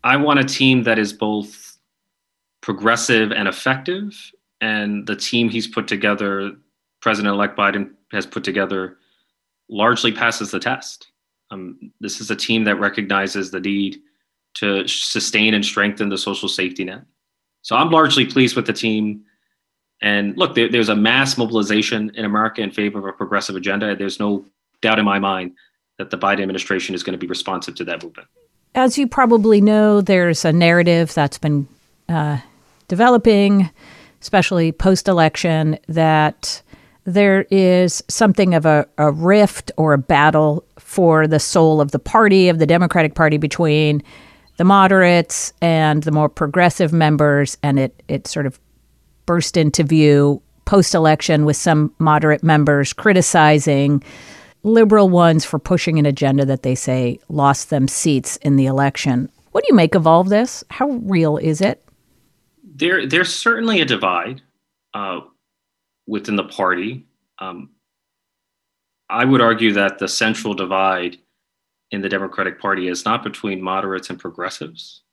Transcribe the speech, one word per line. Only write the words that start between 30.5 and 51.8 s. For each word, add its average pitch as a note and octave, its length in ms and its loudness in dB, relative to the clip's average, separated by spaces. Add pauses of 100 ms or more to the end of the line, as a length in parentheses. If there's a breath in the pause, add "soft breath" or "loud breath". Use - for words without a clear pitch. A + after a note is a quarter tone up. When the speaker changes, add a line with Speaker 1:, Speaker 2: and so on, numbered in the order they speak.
Speaker 2:
narrative E3+ 640 2
that's C#3+ 240 -2
been, D3 280 -2 (420)
uh, D3+ 300 -2 (500 soft breath)
developing, G3+ 800 4 (520 soft breath)
especially F3 500 0
post-election, E3 1080 0 (100)
that D#3 720 0 (420 soft breath)
there G3 460 2
is F3+ 580 2
something F#3+ 460 2
of D#3 120 2
a, D3+ 200 4 (120)
a D3+ 120 2
rift F#3 640 2
or D#3 160 2
a C#3+ 60 4
battle D3+ 680 2 (140)
for D#3+ 480 2
the D#3 140 2
soul D#3+ 400 2
of C#3+ 100 0
the D#3+ 80 -4
party, F#3+ 500 4
of E3 100 2
the D#3+ 80 4
Democratic E3 480 2
Party, D3+ 240 2
between D3+ 640 0 (540 soft breath)
the E3+ 80 0
moderates F#3 960 4
and D#3 440 2
the D#3 80 -2
more D3+ 160 2
progressive E3 640 0
members, D3 680 2
and C#3 180 0
it, C3 260 -6
it C#3 220 -6
sort C#3+ 180 -4
of - 140 -8 (640)
burst F3 300 -2
into D#3 260 2
view C#3+ 580 4 (260)
post-election D#3+ 800 2
with D3 120 2
some D3+ 420 0